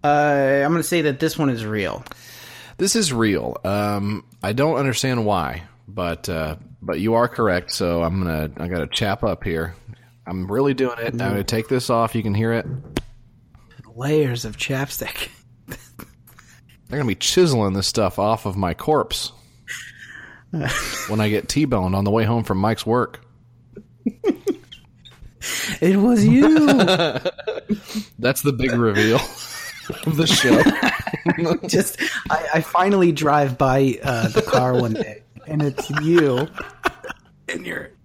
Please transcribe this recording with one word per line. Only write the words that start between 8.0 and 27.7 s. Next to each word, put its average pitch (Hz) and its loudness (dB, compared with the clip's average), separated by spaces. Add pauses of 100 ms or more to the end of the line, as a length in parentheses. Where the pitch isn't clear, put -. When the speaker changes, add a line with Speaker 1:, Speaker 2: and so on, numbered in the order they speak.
Speaker 2:
I'm 87 -2
gonna, 78 -2
I 85 -6
gotta 82 -4
chap 104 -4
up 95 -4
here. 82 -4 (500)
I'm 92 -8
really 135 0
doing 123 -2
it. 117 -6
I'm 117 -6
gonna 101 -2
take 113 -2
this 127 -2
off. 117 2
You 110 -2
can 104 -2
hear 113 0
it. 117 -2 (1300)
Speaker 1:
Layers 131 0
of 107 -10
chapstick. - -6 (220)
<laughs> - -20
Speaker 2:
They're - -16
gonna 139 -2
be 101 0
chiseling 123 4
this 98 0
stuff 101 0
off 107 2
of 95 -4
my 92 0
corpse - -2 (1160)
Speaker 1:
<laughs> - - (580)
Speaker 2:
when 107 0
I 107 2
get 104 -2
T-boned 117 2
on 98 2
the 101 2
way 110 4
home 113 0
from 95 -2
Mike's 110 0
work. 113 -2 (2500)
Speaker 1:
It 190 4
was 214 4
you. 302 6
Speaker 2:
<laughs> 202 0